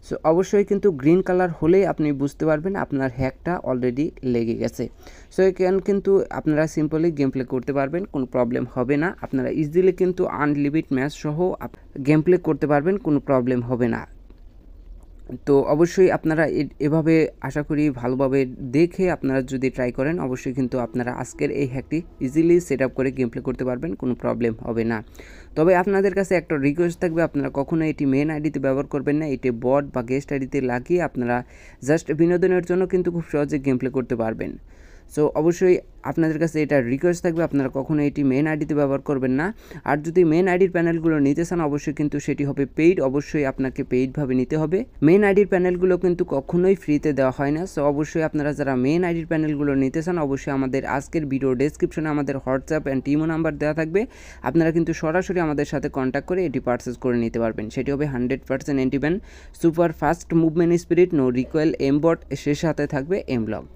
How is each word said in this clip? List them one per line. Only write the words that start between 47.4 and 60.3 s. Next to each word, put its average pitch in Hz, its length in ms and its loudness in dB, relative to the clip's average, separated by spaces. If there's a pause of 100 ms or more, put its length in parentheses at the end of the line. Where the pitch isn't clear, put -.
না। 165 40 -4 (120)
So 160 60 -4 (120)
অবশ্যই 156 380 -2
আপনারা 147 300 -2
যারা 139 140 0 (120)
মেইন 165 220 2
আইডির 165 240 -2
প্যানেলগুলো 151 400 0 (120)
নিতে 135 220 0
চান, 175 200 -2
অবশ্যই 139 320 -4
আমাদের 135 260 0 (140)
আজকের 156 340 -4
ভিডিও 135 200 0 (100)
ডেসক্রিপশনে 156 540 -2
আমাদের 143 200 -2 (100)
WhatsApp 135 380 -2 (100)
and 127 100 -2 (100)
ইমো 156 200 2
নাম্বার 160 280 -2
দেওয়া 151 180 0
থাকবে, 160 220 0 (480)
আপনারা 165 260 4
কিন্তু 165 160 0 (100)
সরাসরি 180 440 0
আমাদের 147 280 -2
সাথে 147 140 -4 (100)
কন্ট্যাক্ট 131 320 -2
করে 180 180 0
এটি 135 200 -2
পারচেজ 123 360 -2
করে 123 220 2
নিতে 113 180 -4
পারবেন। 110 220 -2 (100)
সেটি 135 180 -2
হবে 143 200 -2
হান্ড্রেড 123 360 -2
পার্সেন্ট 139 300 -2
অ্যান্টি 131 240 0
ব্যান, 156 120 0 (460)
সুপার 165 280 2 (120)
ফাস্ট 160 280 -2 (120)